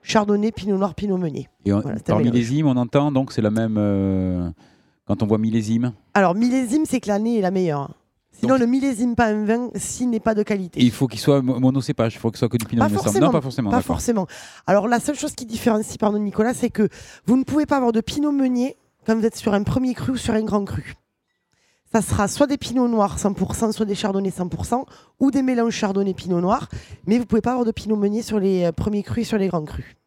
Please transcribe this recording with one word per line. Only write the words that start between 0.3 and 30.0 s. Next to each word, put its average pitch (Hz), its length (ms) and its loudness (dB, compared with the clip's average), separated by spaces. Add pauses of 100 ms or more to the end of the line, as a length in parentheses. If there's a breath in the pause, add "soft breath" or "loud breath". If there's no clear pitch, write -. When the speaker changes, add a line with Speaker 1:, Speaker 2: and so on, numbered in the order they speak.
Speaker 1:
Pinot 196 280 -2
Noir, 196 160 -2
Pinot 202 240 -2
Meunier. 139 300 -4 (180)
Speaker 2:
Et 101 80 4
on, 104 60 2
Speaker 1:
Voilà, - 180 -6
c'est - 120 -12
un 110 40 4
Speaker 2:
par 107 40 4
Speaker 1:
mélange. 117 140 2
Speaker 2:
millésime, 123 340 2
on 127 100 4
entend 143 360 2
donc 131 200 0
c'est 117 100 0
la 107 80 4
même, 110 280 0
euh, 95 680 0 (580 soft breath)
quand 101 160 -2
on 107 40 2
voit 107 120 2
millésime. 113 540 0 (220)
Speaker 1:
Alors, 185 200 4
millésime, 247 520 0
c'est 254 140 -2
que - 80 -8
l'année 220 300 0
est 196 40 2
la 180 100 2
meilleure. 147 380 -2 (420)
Sinon, 254 220 2
Speaker 2:
Donc 262 60 4
Speaker 1:
le 233 60 4
millésime 247 480 0
pas 233 140 4
un 214 180 0
vin 233 300 0
s'il 247 340 -4
n'est 220 100 -2
pas 220 140 0
de 208 80 0
qualité. 185 380 -4
Speaker 2:
Et 123 40 8
il 120 60 6
faut 131 160 -2
qu'il 107 140 -6
soit 139 200 4
mo-, 123 180 0
monocépage, 131 580 0
il - 20 -18
faut 117 120 -2
qu'il - 80 -16
soit 117 120 0
que 123 80 -2
du - 80 -4
Pinot, 117 160 0
Speaker 1:
Pas - 60 4
Speaker 2:
il 104 40 0
me - 60 0
semble. - 60 -4
Speaker 1:
forcément. - 220 4
Speaker 2:
Non, 247 60 4
pas 160 80 2
forcément, 123 300 -4
Speaker 1:
Pas 107 60 2
Speaker 2:
d'accord. - 100 0
Speaker 1:
forcément. 220 400 -2 (400 loud breath)
Alors, 202 220 4
la 240 120 2
seule 302 140 -2
chose - 200 -6
qui 247 120 -12
différencie, 220 500 0
pardon 208 220 0
Nicolas, 214 340 0
c'est - 160 -2
que 208 200 2 (360 loud breath)
vous 240 140 4
ne 262 60 0
pouvez 294 200 0
pas 285 140 2
avoir 240 140 2
de 220 100 2
Pinot 294 300 -2
Meunier 262 440 0 (300)
quand 226 100 2
vous 220 80 0
êtes 226 120 0
sur 208 180 0
un 202 80 2
premier 254 320 0
cru - 180 -4
ou 254 60 -2
sur 226 160 -2
un 220 80 2
grand 202 240 0
cru. - 300 -10 (960)
Ça 226 100 2
sera - 260 0
soit - 180 -4
des 269 120 -4
Pinots 247 300 0
Noirs 214 300 0
cent 202 140 -2
pour - 220 -4
cent, 220 180 -2
soit 220 140 -2
des 202 80 -2
Chardonnays 196 360 -2
cent 180 180 -6
pour - 180 -6
cent, 247 180 -2 (360 soft breath)
ou 269 100 4
des 269 120 0
mélanges 233 320 0
Chardonnay 196 400 0
Pinot 175 260 -2
Noir, 196 280 0 (380 loud breath)
mais 220 120 4
vous 240 80 0
pouvez 226 140 2
pas 247 120 -2
avoir 247 120 0
de 226 60 0
Pinot 214 260 -2
Meunier 208 260 0
sur 214 160 -2
les, 185 260 2
euh, 165 80 2
premiers 208 300 -2
crus - 200 -4
et - 60 -4
sur 220 100 0
les 190 100 2
grands 165 160 -2
crus. - 320 -12 (100)